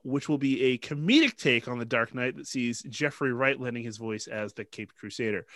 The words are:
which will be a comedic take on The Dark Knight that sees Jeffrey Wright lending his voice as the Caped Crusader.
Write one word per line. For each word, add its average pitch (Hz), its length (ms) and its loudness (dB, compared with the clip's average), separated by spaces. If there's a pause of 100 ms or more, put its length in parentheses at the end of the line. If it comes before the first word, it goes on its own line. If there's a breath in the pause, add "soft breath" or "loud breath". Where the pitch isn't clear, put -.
which 139 240 -2
will 151 100 2
be 135 240 2
a 127 160 4
comedic 226 580 4
take 123 320 2
on 123 100 -4
The 117 60 -4
Dark 113 300 0
Knight 127 220 -2
that - 100 -14
sees 120 360 -2
Jeffrey 139 500 -2
Wright 131 280 2
lending 120 220 -6
his 113 160 -8
voice 110 280 -4
as 107 280 -6
the 104 100 -8
Caped - 320 -12
Crusader. 107 600 -4